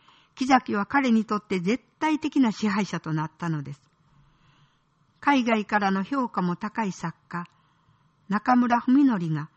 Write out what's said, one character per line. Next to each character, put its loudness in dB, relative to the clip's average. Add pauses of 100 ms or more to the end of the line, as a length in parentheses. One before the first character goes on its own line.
(340)
木 -4
崎 2
は -2
彼 0
に 4
と -2
っ -6
て -2
絶 -2 (160)
対 0
的 -2
な 4
支 -2
配 -2
者 -6
と -8
な -2
っ -10
た -6
の -4
で -12
す。 -20 (1400)
海 2
外 0
か 0
ら 0
の -2
評 -4
価 -4
も 0
高 -6
い -4
作 -10 (120)
家、 -10 (840)
中 2
村 2
文 4
則 0
が -6